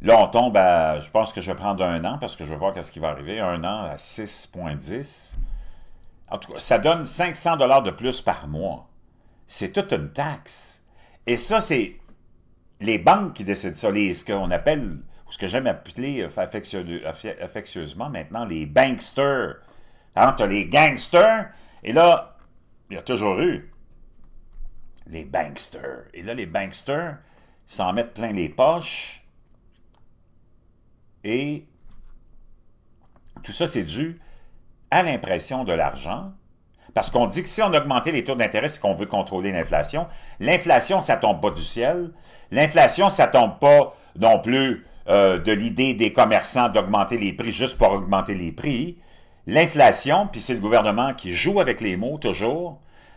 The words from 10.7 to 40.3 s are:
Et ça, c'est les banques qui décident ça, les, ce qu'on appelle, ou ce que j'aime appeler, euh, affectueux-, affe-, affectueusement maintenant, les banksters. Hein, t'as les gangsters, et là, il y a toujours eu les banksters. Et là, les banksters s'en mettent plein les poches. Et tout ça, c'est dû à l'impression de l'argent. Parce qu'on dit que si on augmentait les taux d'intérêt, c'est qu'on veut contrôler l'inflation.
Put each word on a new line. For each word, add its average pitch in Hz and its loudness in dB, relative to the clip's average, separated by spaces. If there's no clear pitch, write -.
Et 120 0
ça, 214 0
c'est 123 -2
les 107 0
banques 180 2
qui 107 -14
décident 95 -4
ça, 107 0
les, 101 -2
ce - -8
qu'on 98 -4
appelle, 117 -2
ou - -20
ce - -16
que 98 -6
j'aime 123 -4
appeler, 120 -6
euh, 80 -8
affectueux-, 92 -8
affe-, 80 -12
affectueusement 90 -12
maintenant, 104 -10
les 80 -8
banksters. 127 0
Hein, 117 6
t'as 107 0
les 98 -2
gangsters, 156 4
et 110 -6
là, 165 6
il 101 -12
y - -10
a - -12
toujours 104 -2
eu - -4
les 78 -14
banksters. 69 -8
Et 87 -16
là, 110 -10
les 120 -8
banksters 135 -6
s'en 92 -4
mettent 117 -4
plein 110 -6
les 90 -2
poches. - -2
Et 139 -4
tout - -14
ça, 165 -2
c'est 104 -4
dû 135 -8
à 180 4
l'impression 127 -4
de 90 -2
l'argent. 82 -4
Parce - -2
qu'on 120 2
dit 180 -6
que - -6
si - 0
on 196 2
augmentait 143 0
les 131 -2
taux 135 -4
d'intérêt, 113 0
c'est - -8
qu'on 98 0
veut 98 -6
contrôler 95 -4
l'inflation. 85 -2